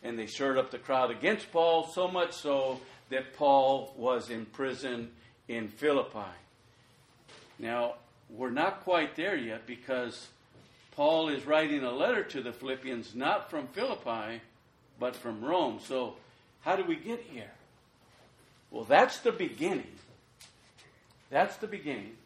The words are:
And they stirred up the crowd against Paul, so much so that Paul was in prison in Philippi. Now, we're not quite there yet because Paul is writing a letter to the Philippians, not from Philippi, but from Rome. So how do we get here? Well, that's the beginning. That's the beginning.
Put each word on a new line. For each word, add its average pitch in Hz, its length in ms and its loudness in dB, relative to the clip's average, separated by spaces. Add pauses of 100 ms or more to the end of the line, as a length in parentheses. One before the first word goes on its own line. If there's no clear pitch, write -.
And 117 160 -6
they 107 80 -6
stirred 135 320 0
up 131 120 2
the 127 80 -8
crowd 127 320 2
against 165 420 -2
Paul, 165 420 4
so 185 140 0
much 175 240 0
so 135 480 0 (300)
that 131 240 -4
Paul 135 640 6
was 123 320 0
in 113 180 -6
prison 123 680 -6 (360)
in 113 200 -6
Philippi. 120 640 -2 (1300)
Now, 120 360 -2 (360)
we're 120 200 -6
not 170 320 0
quite 170 320 2
there 185 220 -2
yet 110 300 -6
because 123 600 -6 (680)
Paul 160 320 4
is 135 180 -2
writing 147 380 2
a 123 80 -2
letter 196 320 2
to 135 180 -8
the 120 100 -6
Philippians, 131 640 -8
not 151 360 -2
from 151 180 -6
Philippi, 117 720 -6 (580)
but 123 160 -2
from 113 300 -8
Rome. 143 400 0
So 139 320 -4 (460)
how 175 140 2
do 190 80 0
we 170 120 0
get 226 240 -8
here? 113 320 -14 (1160)
Well, 113 140 -10
that's 160 340 8
the 233 140 2
beginning. 160 600 -2 (1400)
That's 143 260 2
the 214 100 -8
beginning. 127 600 -8